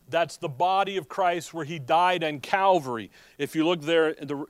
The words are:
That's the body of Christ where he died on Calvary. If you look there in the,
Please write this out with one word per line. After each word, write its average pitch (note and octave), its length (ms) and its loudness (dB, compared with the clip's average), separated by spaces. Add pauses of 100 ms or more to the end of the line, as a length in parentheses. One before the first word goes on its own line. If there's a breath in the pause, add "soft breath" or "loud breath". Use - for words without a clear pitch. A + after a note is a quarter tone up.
That's E3 280 -2
the E3+ 120 -8
body F#3+ 500 0
of E3 100 -8
Christ F3 460 -2
where E3 100 -6
he D#3+ 140 -8
died E3 440 2
on D3+ 180 -4
Calvary. D#3 720 2 (280 loud breath)
If C#3+ 180 -6
you D#3 80 2
look E3+ 160 2
there D#3+ 300 2
in D3+ 180 -10
the, C#3+ 220 -6